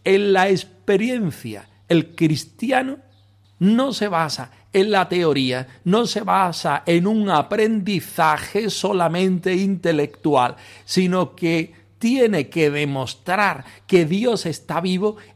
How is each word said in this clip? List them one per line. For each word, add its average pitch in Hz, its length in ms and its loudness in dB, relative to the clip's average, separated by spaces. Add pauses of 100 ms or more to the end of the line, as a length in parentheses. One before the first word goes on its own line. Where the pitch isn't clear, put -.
En 196 300 2
la 190 160 2
experiencia, 196 1200 -2 (180)
el 165 280 0
cristiano 254 840 -2 (600)
no 233 340 2
se 208 140 -4
basa 160 420 -4 (220)
en 196 180 2
la 190 180 2
teoría, 135 600 0 (160)
no 208 240 2
se 208 140 -4
basa 180 640 0
en 170 180 4
un 214 240 0
aprendizaje 190 1400 0
solamente 185 840 0
intelectual, 156 1000 0 (300)
sino 180 500 0
que 165 400 -2 (240)
tiene 226 500 0
que 156 220 0
demostrar 147 920 -4 (200)
que 175 200 4
Dios 196 420 -2
está 160 340 -6
vivo 190 360 -2 (180)